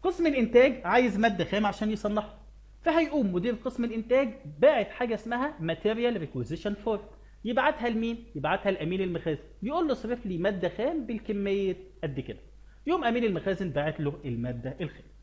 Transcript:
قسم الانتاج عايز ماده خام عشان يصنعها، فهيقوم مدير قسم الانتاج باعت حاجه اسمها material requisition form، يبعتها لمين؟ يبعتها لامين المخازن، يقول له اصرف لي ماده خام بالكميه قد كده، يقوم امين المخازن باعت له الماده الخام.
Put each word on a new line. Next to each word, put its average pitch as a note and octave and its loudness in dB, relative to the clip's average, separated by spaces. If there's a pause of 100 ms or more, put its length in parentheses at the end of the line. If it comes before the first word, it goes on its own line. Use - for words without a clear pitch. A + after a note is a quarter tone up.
قسم E4+ 2
الانتاج B3+ 6
عايز G#3 4
ماده G3+ 2
خام G#3 0
عشان G#3+ -2
يصنعها، G#3+ -4 (440)
فهيقوم D4+ 2
مدير G3 0
قسم B3 -4
الانتاج A#3 0 (240)
باعت C4 6
حاجه A#3 -2
اسمها A#3+ -4
material A3 0
requisition D#3+ -4
form، G#3 -4 (420)
يبعتها B3+ 2
لمين؟ A3+ -2 (100)
يبعتها E3 0
لامين F3+ -2
المخازن، E3 -2 (200)
يقول D#4 0
له C#4 2
اصرف A#3+ -4
لي F#3 -2
ماده F#3 0
خام C4+ -2
بالكميه G3 -2 (260)
قد C#3 -6
كده، - -10 (480)
يقوم D#4+ 0
امين A#3 2
المخازن F#3+ 0
باعت D3 -2
له C#3+ -2
الماده A#2+ -4
الخام. - -8 (180)